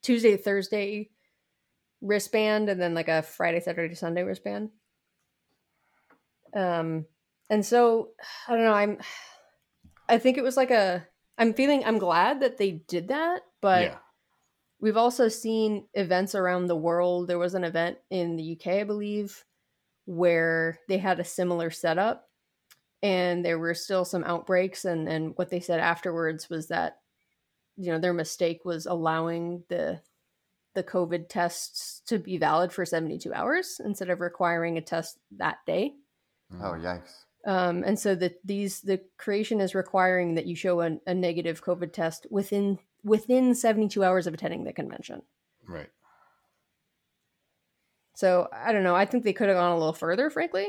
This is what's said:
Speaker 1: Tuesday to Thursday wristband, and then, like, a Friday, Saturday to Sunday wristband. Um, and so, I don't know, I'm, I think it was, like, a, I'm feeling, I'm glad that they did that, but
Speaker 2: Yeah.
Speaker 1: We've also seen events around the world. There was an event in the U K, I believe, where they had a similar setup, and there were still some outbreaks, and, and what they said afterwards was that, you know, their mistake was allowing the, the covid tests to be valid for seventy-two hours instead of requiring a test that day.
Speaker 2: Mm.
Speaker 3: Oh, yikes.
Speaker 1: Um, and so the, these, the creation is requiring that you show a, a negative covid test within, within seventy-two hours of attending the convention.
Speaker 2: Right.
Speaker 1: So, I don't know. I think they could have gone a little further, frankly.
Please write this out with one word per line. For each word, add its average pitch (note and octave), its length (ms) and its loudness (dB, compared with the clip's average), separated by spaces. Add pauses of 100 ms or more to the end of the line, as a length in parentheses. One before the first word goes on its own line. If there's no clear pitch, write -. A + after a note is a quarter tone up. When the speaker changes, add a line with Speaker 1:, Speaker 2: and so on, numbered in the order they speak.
Speaker 1:
Tuesday A#3 300 6
to G3 100 2
Thursday G3+ 680 -2 (880)
wristband, G#3+ 680 2
and F#3 120 -2
then, E3+ 140 0
like, E3 140 -2
a D#3+ 140 2
Friday, E3+ 380 -2
Saturday E3+ 300 -4
to E3+ 60 -14
Sunday F3 280 -4
wristband. G3+ 460 -6 (1800)
Um, E3 540 0 (420)
and G#3 160 2
so, A#3 460 4 (380)
I A#3+ 60 2
don't A3+ 100 4
know, A3 80 6
I'm, G#3 260 2 (1080)
I A#3 100 6
think B3+ 180 4
it C#4 80 -2
was, B3+ 120 0
like, B3+ 160 4
a, F#3+ 340 2 (320)
I'm A3+ 160 4
feeling, C4+ 300 4
I'm A3 140 2
glad F#3+ 420 4
that B3+ 180 0
they G3 140 0
did E3+ 360 -6
that, E4 340 -2 (180)
but F#3 220 6
Speaker 2:
Yeah. - 160 -2 (840)
Speaker 1:
We've G#3+ 160 2
also A#3+ 320 4
seen A3 680 -2
events F#3 400 0
around F3+ 320 0
the F3 100 0
world. F3 520 0
There F3 100 0
was F3 160 -2
an F#3 100 -2
event E3 340 -2 (120)
in E3+ 260 -2
the D#3+ 60 -6
U E3 140 -8
K, F#3 240 -2
I G#3 40 -4
believe, G#3 600 -6 (600)
where E3 720 2 (100)
they F#3+ 100 0
had F#3 200 0
a F3 60 -4
similar F3 460 -2
setup, F3 580 -2 (760)
and F3+ 420 0
there E3+ 140 0
were E3 160 0
still F#3 300 -2
some F3 200 -2
outbreaks, F#3 600 0
and, E3 240 -2
and D#3+ 280 -2
what F3+ 140 -4
they F3 100 -2
said E3+ 200 0
afterwards E3 720 -2
was D#3+ 180 -6
that, - 300 -4 (760)
you F3+ 140 -6
know, D#3+ 80 0
their F3+ 140 0
mistake E3 520 -4
was E3 220 -6
allowing E3+ 840 -2
the, E3 320 -4 (720)
the F#3+ 80 -2
covid F3 460 -4
tests - 800 -6
to A3 120 -2
be F3+ 180 -6
valid D#3+ 360 2
for F#3 120 -4
seventy-two E3 480 -4
hours F4 520 -4
instead G3 260 -6
of F3+ 100 -2
requiring E3+ 560 -2
a D#3+ 60 -6
test - 360 -6 (140)
that F3 340 -4
day. F3+ 280 -2 (580)
Speaker 2:
Mm. F2+ 100 -14
Speaker 3:
Oh, F#2+ 100 -4
yikes. F2 520 -8 (220)
Speaker 1:
Um, F3+ 380 0
and G#3 140 0
so G3+ 160 0
the, F3 200 -2 (100)
these, G3 360 -4
the F#3+ 200 -2 (180)
creation G#3+ 420 -2
is F#3 140 0
requiring F#3 600 2
that E3 120 -2
you E3+ 100 -6
show F3+ 260 0
a, E3 240 -2
a F3+ 80 -2
negative E3+ 500 -2
covid F3 280 -4
test E3 380 -4
within, G3+ 480 0 (260)
within B3 500 4
seventy-two G#3+ 500 2
hours F#3 220 4
of D#3+ 80 -4
attending E3 300 -6
the - 80 -8
convention. - 500 -10 (440)
Speaker 2:
Right. D#2+ 220 -12 (2250)
Speaker 1:
So, F3+ 360 4
I E3 220 -2
don't G3+ 100 2
know. F3+ 140 4
I F#3+ 80 6
think B3 200 -2
they G3 100 2
could G3+ 140 2
have F#3 100 4
gone F3 140 4
a E3+ 60 2
little D#3+ 140 2
further, G3+ 380 0
frankly. F4 380 -2